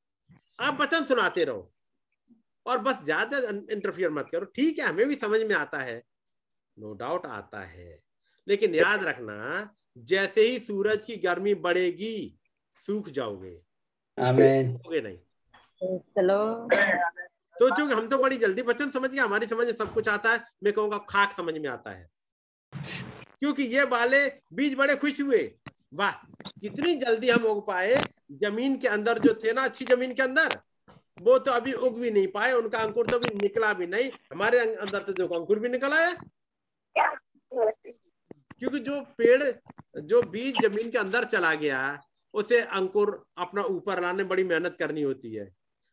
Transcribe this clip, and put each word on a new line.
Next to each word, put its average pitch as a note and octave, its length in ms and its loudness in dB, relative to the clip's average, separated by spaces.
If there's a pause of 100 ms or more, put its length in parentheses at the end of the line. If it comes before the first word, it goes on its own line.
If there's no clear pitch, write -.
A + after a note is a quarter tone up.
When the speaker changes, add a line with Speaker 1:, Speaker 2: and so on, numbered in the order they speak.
(600)
Speaker 1:
आप C#4 200 0
वचन D4+ 240 2
सुनाते F#3 400 2
रहो A2 280 -6 (920)
और B3 120 0
बस A#3 260 -2
ज्यादा G#3 340 -2 (100)
इंटरफियर F#3+ 600 -4
मत D3 220 -6
करो।" E3+ 120 -4
ठीक D4+ 340 0
है, C#4+ 60 -2
हमें G3+ 240 2
भी D4 60 -2
समझ A3 280 0
में G#3+ 120 0
आता D3+ 240 -2
है, B2 240 -8 (800)
no G#2+ 160 -12
doubt D3+ 300 -6
आता G#2+ 340 -12
है, F2 420 -20 (460)
लेकिन G3+ 260 0
याद F#3+ 300 2
रखना, C3 680 -8 (280)
जैसे F#3+ 440 2
ही A#3+ 160 2
सूरज G#3 460 -2
की A#3 120 -10
गर्मी F#3 380 0
बढ़ेगी, F3 840 -2 (480)
सूख G#3 220 -4
जाओगे, G2+ 520 -8 (600)
Speaker 2:
आमीन। C3 560 6
Speaker 1:
सूखोगे D#3+ 240 -4
नहीं। G2 180 -8 (680)
Speaker 3:
Praise F#3 220 -4 (120)
the F#3 120 4
Lord। G#3+ 680 0 (600)
Speaker 1:
सोचोगे, C4+ 360 4
"हम A3 140 0
तो C#4 100 2
बड़ी C4 180 2
जल्दी A3 260 0
वचन A#3+ 280 -2
समझ C4 200 -2
गए, C4+ 80 -6
हमारी A3 280 0
समझ A#3 200 -2
में A#3 80 0
सब G#3+ 180 -6
कुछ A3 160 -2
आता G#3 240 2
है।" A#3 120 -2 (180)
मैं G3+ 100 2
कहूंगा, G#3 260 -2
खाक G3+ 380 2
समझ D#3+ 220 -4
में D3+ 100 -6
आता A#2+ 220 -10
है, F#2 200 -16 (1300)
क्योंकि C#4 220 -2
ये B3+ 200 0
वाले B3+ 460 2
बीज C4 460 -4
बड़े C#4 220 2
खुश C#4+ 240 -2
हुए, A3+ 340 0 (400)
"वाह, F#3+ 180 0 (480)
कितनी C#4+ 340 -2
जल्दी A#3+ 360 0
हम A#3 140 4
उग G#3 220 -2
पाए।" G3+ 380 2 (280)
जमीन G#3+ 460 -2
के B3 100 0
अंदर G#3+ 300 0
जो A3 260 4
थे A3+ 80 2
ना, C4 100 0
अच्छी C4 220 -4
जमीन B3+ 300 2
के C4 80 0
अंदर, C4+ 380 0 (600)
वो B3 180 6
तो C4 120 -2
अभी A#3+ 220 0
उग A#3 280 -2
भी A#3+ 100 -2
नहीं G3 180 4
पाए, G#3+ 240 0
उनका A3+ 260 0
अंकुर A3 280 0
तो B3 100 2
अभी A#3 180 0
निकला G#3 380 2
भी F3+ 140 -4
नहीं। A3+ 240 0 (220)
हमारे A3 260 4
अं-, A3 180 0
अंदर G3 260 -4
तो G3 100 -4
देखो, F3+ 220 -2
अंकुर E3+ 240 2
भी A#3 100 -2
निकल C4 240 0
आया, E4 240 2 (2500)
क्योंकि C4 200 -4
जो C#4 220 -6
पेड़, B3 520 4 (480)
जो G3+ 220 4
बीज A#3 400 -6
जमीन A3 280 2
के A#3+ 80 0
अंदर G#3+ 260 0
चला F3 300 2
गया, C#3+ 480 -2 (320)
उसे G#3+ 260 2
अंकुर G3 640 -2 (120)
अपना F#3+ 240 -4
ऊपर F3+ 380 -2
लाने F#3 240 -2
बड़ी F#3+ 200 0
मेहनत E3+ 340 0
करनी D3+ 240 -4
होती C3 320 -4
है, G2+ 200 -10 (380)